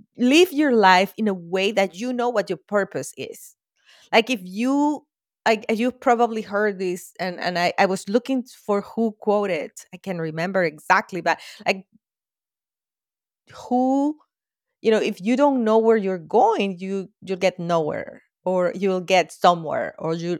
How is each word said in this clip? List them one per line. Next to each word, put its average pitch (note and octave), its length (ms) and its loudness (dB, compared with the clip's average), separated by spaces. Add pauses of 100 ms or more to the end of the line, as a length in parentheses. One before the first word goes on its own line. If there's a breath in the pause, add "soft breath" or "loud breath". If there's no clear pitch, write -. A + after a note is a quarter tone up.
(160)
live D4 340 4
your C#4 240 2
life F#3+ 440 6
in G#3+ 100 -2
a G3 60 0
way F#3+ 380 -2
that G3 220 -2
you B3 200 -8
know A#3+ 160 -2
what G#3 180 -2
your F#3 180 -6
purpose G3 520 -4
is. - 360 -14 (560 soft breath)
Like, A#3 200 4
if A3 120 -2
you, C4+ 640 0 (380)
like, A3 260 0
you've A#3+ 300 -2
probably A3+ 420 2
heard G3+ 360 -2
this, F#3 420 -6
and, F3+ 180 -6
and F3 200 -4
I, F3 200 0
I G3 60 4
was F#3+ 240 -2
looking B3 360 -2
for - 360 -4
who A3+ 320 -4
quoted. G3+ 600 -2 (200)
I F3+ 60 -18
can't F3+ 200 -8
remember E3+ 460 -2
exactly, F3+ 560 0
but, E3 200 0 (260 loud breath)
like, F#3+ 180 -2 (1800)
who, C4+ 480 0 (640)
you A3 100 0
know, G#3+ 100 4
if G3 200 -4
you A#3 160 0
don't C4+ 280 2
know G#3+ 120 2
where A3+ 220 4
you're F#3+ 200 -4
going, G3+ 600 0
you, F#3+ 320 -8 (100)
you'll F#3+ 160 -6
get F3+ 220 0
nowhere, E3+ 640 -4 (220)
or F3+ 300 0
you'll F#3 260 -2
get F3 320 2
somewhere, D#3+ 640 2
or D#3+ 160 -4
you, E3+ 260 -4